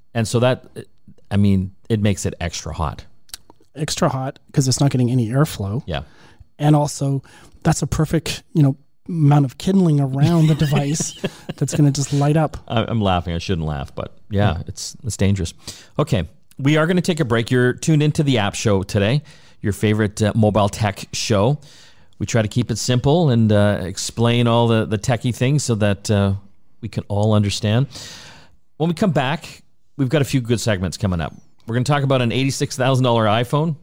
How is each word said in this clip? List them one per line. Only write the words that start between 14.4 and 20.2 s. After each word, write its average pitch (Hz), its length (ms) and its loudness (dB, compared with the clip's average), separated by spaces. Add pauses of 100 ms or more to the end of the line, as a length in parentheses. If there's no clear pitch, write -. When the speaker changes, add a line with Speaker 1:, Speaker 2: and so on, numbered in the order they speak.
Speaker 2:
Yeah. - 80 -10
Speaker 1:
it's, - 380 -14
it's 104 120 -8
dangerous. 95 380 0 (440)
Okay, 123 300 -2 (300)
we 143 180 2
are 156 100 4
gonna 180 140 2
take 165 200 -2
a 151 40 2
break. 117 260 0
You're 123 220 4
tuned 151 300 2
into 151 220 0
the 131 140 2
App 101 160 0
Show 98 280 0
today, 107 400 0 (400)
your 107 100 -2
favorite, 107 500 0